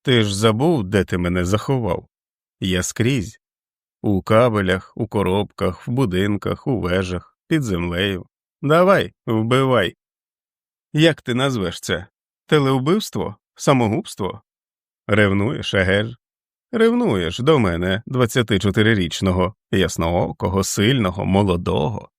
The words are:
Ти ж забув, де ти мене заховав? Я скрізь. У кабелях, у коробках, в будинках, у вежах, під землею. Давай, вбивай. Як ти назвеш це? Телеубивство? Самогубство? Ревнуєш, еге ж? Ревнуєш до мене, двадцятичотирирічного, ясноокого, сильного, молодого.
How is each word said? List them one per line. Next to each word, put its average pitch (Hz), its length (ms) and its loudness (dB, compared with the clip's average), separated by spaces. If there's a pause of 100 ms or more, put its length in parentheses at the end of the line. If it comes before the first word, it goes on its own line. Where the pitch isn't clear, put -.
Ти 120 220 4
ж 101 140 -2
забув, 113 460 2
де 92 220 0
ти - 120 -4
мене 90 280 -2
заховав? 104 640 -4 (520)
Я 90 240 -2
скрізь. 117 560 -4 (640)
У 98 200 0
кабелях, 107 720 2
у 113 120 -4
коробках, 95 800 -2
в 127 40 -6
будинках, 101 760 -2
у 120 120 -2
вежах, 90 580 -4 (100)
під 156 160 0
землею. 90 600 -4 (360)
Давай, 156 520 2 (120)
вбивай. 120 720 0 (960)
Як 156 280 2
ти 123 120 -4
назвеш 120 460 -2
це? 90 280 -6 (380)
Телеубивство? 135 920 0 (200)
Самогубство? 120 840 0 (680)
Ревнуєш, 104 680 0
еге 98 300 2
ж? 120 120 -10 (560)
Ревнуєш 220 680 0
до 143 200 4
мене, 92 460 0
двадцятичотирирічного, 101 1500 0 (160)
ясноокого, 90 920 0
сильного, 101 640 0
молодого. 95 920 0